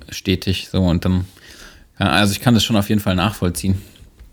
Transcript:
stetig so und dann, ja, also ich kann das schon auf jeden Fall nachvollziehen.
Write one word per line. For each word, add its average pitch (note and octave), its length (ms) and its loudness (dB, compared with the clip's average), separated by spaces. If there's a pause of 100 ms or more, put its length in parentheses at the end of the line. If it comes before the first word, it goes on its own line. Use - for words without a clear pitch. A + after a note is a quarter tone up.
stetig - 600 -2
so F#2+ 100 0
und F2 240 2
dann, F#2 200 0 (760)
ja, G2 80 0
also G2 240 2
ich F#2+ 80 -4
kann B2 140 2
das G#2 100 4
schon A2+ 140 0
auf G2+ 120 0
jeden G#2+ 120 0
Fall F#2+ 140 0
nachvollziehen. F#2+ 640 0 (540)